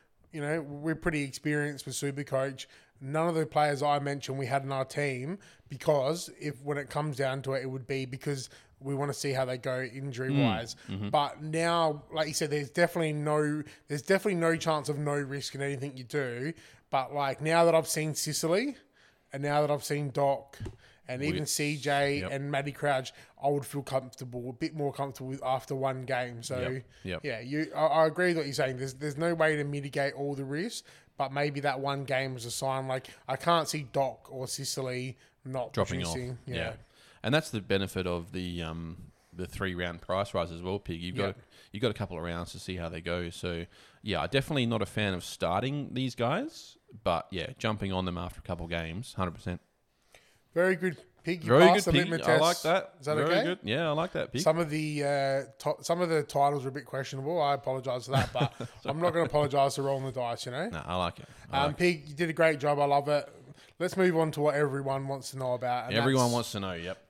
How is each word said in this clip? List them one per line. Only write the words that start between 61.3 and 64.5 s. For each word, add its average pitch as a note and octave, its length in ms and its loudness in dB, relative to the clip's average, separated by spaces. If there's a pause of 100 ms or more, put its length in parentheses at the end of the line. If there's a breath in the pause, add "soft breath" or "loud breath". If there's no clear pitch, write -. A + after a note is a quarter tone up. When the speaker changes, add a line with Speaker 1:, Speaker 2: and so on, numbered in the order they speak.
Speaker 2:
I C3+ 60 2
Speaker 1:
Um, C#3 100 4
Speaker 2:
like D3 60 0
it. - 40 -10
Speaker 1:
Pig, E3+ 320 2
you C#3+ 60 -12
did E3 140 0
a D#3+ 40 -2
great D#3+ 260 6
job. D3 200 2
I C#3+ 60 6
love C#3+ 240 4
it. D3 180 2 (500 loud breath)
Let's F3 200 -2
move F3+ 180 6
on D#3+ 160 4
to D3+ 100 -4
what D3 140 6